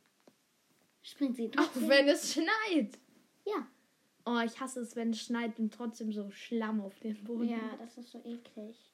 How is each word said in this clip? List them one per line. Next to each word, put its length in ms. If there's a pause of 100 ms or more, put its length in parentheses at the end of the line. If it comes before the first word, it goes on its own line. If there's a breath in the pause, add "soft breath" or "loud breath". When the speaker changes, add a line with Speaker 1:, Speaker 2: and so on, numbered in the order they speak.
(1040)
Speaker 1:
Springt 320
sie 140
Speaker 2:
Auch 40 (120)
Speaker 1:
trotzdem. 240
Speaker 2:
wenn 180
es 260
schneit. 640 (480)
Speaker 1:
Ja. 220 (580)
Speaker 2:
Oh, 200
ich 140
hasse 220
es, 140
wenn 160
es 100
schneit 380
und 140
trotzdem 380
so 180
Schlamm 500
auf 200
dem 240
Boden. 260
Speaker 1:
Ja, 300
das 180
ist 140
so 120
eklig. 540 (160)